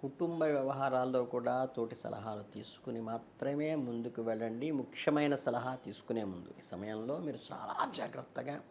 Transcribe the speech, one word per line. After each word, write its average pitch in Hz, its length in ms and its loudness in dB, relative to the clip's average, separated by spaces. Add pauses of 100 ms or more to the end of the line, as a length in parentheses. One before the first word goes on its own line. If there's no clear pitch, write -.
కుటుంబ 165 420 0
వ్యవహారాల్లో 135 800 4
కూడా 123 420 2
తోటి 123 300 -2
సలహాలు 110 460 -6
తీసుకుని 107 600 -8
మాత్రమే 139 720 0
ముందుకు 120 460 -2
వెళ్ళండి. 113 500 0
ముఖ్యమైన 147 640 4
సలహా 127 400 0
తీసుకునే 113 480 -4
ముందు 90 260 -6
ఈ - 120 -14
సమయంలో 107 560 -4
మీరు 160 220 -4 (120)
చాలా - 440 0
జాగ్రత్తగా 131 640 -4 (120)